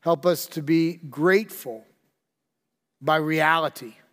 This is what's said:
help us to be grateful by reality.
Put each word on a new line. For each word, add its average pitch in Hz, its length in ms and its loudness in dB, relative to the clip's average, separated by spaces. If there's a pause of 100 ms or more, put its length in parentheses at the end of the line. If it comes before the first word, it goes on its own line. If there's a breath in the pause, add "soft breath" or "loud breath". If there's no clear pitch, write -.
help 165 220 0
us 175 220 2
to 160 160 -10
be 165 320 2
grateful 160 880 -2 (1160)
by 156 160 0
reality. 156 800 0 (160)